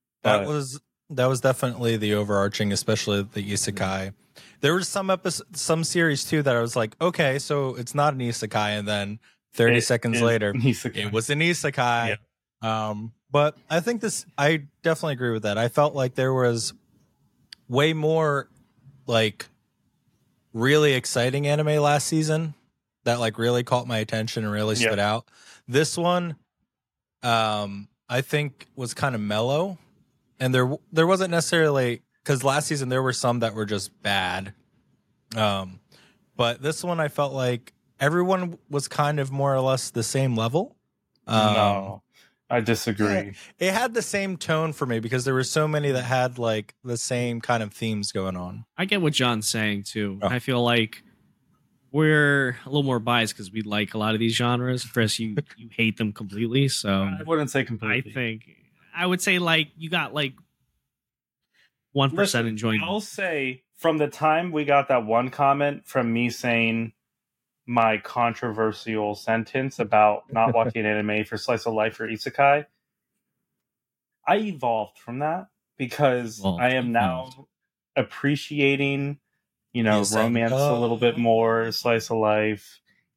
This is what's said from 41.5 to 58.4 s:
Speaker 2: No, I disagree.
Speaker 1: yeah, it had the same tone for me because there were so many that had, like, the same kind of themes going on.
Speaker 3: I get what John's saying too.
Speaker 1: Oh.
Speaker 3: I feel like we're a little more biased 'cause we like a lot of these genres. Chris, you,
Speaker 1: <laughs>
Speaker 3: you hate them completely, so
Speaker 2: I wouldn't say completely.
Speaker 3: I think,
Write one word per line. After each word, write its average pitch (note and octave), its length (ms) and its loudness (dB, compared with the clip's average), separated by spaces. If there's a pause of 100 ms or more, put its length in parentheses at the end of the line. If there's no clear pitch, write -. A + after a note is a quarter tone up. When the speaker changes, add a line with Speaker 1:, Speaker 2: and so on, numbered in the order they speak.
Speaker 2:
No, G2+ 480 2 (480)
I B2 100 2
disagree. A2 480 0
Speaker 1:
yeah, G2+ 240 0 (260)
it F#3 140 0
had A3+ 220 0
the A#3 80 0
same G3 340 -4
tone D#3+ 360 -2
for C#3+ 140 -4
me A#2 140 0
because A#2+ 240 -2
there C3+ 100 0
were B2+ 100 2
so D#3 220 0
many D3 260 0
that B2+ 120 0
had, B2+ 340 0
like, A2 360 -2 (100)
the B2 120 -4
same A#2+ 440 -4
kind A#2 220 0
of G#2 100 -8
themes G#2+ 400 -4
going F#2+ 240 -4
on. F#2 280 -10 (120)
Speaker 3:
I F3+ 80 -2
get G3 180 0
what D3 120 2
John's A#2 340 2
saying G#2 360 -2
too. G2+ 380 -6
Speaker 1:
Oh. G2 60 0
Speaker 3:
I B2 120 0
feel B2 220 0
like A#2+ 400 0 (880)
we're C#3+ 580 4 (140)
a - 40 -16
little C#3+ 140 2
more C3 180 0
biased A2+ 360 0
'cause F#2+ 140 -14
we A2 120 -6
like G#2 320 -2
a G#2+ 40 -4
lot G#2+ 160 0
of A2 60 -2
these A2+ 140 0
genres. B2 500 0
Chris, A2 340 0
you, A2 180 -6
Speaker 1:
<laughs> - 200 -6
Speaker 3:
you A#2 140 -20
hate A2 260 0
them G#2+ 160 -2
completely, A2+ 560 -2
so G2 360 0
Speaker 2:
I G2 200 -4
wouldn't D#3 260 -2
say C3+ 140 0
completely. A#2 460 -4
Speaker 3:
I G#2 40 -18
think, A2+ 360 -6 (440)